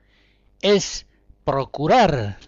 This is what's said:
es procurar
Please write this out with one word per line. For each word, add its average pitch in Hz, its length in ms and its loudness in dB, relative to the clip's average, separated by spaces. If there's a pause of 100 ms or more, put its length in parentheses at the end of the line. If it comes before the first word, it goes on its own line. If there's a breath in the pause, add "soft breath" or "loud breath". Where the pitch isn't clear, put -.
(600)
es - 440 0 (400)
procurar 139 1000 0